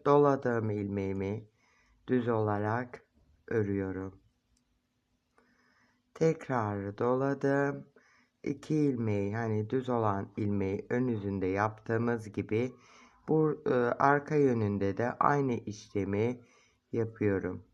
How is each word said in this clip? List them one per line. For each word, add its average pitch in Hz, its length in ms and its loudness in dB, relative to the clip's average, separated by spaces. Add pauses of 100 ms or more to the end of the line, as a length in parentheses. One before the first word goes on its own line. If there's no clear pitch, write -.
Doladığım 139 640 4
ilmeğimi 101 800 -4 (580)
düz 123 200 0
olarak 110 760 -2 (460)
örüyorum. 95 760 -4 (1900)
Tekrar 107 840 0
doladım. 139 880 0 (580)
İki - 320 -4
ilmeği, 113 560 0
yani 110 380 -2
düz 127 200 -2
olan 107 480 0
ilmeği 101 520 0
ön 123 180 0
yüzünde 98 380 -2
yaptığımız 110 840 -2
gibi 110 420 -2 (540)
bu, 156 380 2
e, - 80 2 (260)
arka 143 360 4
yönünde 101 600 2
de 120 140 0
aynı 143 420 2
işlemi 107 880 -4 (500)
yapıyorum. 98 720 -2 (100)